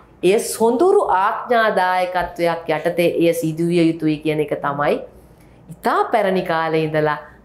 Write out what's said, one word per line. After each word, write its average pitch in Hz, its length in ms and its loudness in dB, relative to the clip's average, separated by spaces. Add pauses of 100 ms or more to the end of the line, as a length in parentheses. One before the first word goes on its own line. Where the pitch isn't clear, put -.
(220)
එය 196 160 4
සොඳුරු 320 720 2
ආඥාදායකත්වයක් 185 1600 0
යටතේ 165 480 0
එය 165 180 4
සිදුවිය 165 580 0
යුතුයි 156 260 -2
කියන 151 220 -2
එක 147 200 -4
තමයි 147 400 -2 (720)
ඉතා 330 340 -2
පැරණි 190 380 0
කාලේ 160 420 0
ඉඳලා 151 340 0 (260)